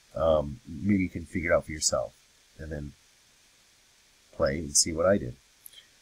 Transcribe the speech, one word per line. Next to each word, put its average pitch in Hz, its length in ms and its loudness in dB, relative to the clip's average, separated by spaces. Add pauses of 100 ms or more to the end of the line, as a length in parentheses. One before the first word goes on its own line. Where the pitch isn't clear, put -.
(140)
um, 73 520 2
maybe 92 360 0
you 90 60 -2
can 87 160 -8
figure 85 280 -2
it - 20 6
out 71 120 2
for 78 60 -10
yourself. 67 400 -2 (460)
And 78 120 -10
then 73 220 -8 (1400)
play 71 260 -2
and 73 180 -4
see 85 160 2
what 82 140 2
I 101 120 6
did. - 180 -6 (640)